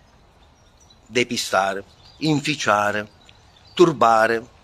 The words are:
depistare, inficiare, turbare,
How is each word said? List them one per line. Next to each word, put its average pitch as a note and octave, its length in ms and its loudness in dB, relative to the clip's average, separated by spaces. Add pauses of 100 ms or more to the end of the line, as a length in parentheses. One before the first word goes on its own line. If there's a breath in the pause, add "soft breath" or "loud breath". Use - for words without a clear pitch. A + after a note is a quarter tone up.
(1080)
depistare, G2+ 760 -2 (360)
inficiare, A2 880 -2 (680)
turbare, A#2 720 2 (180)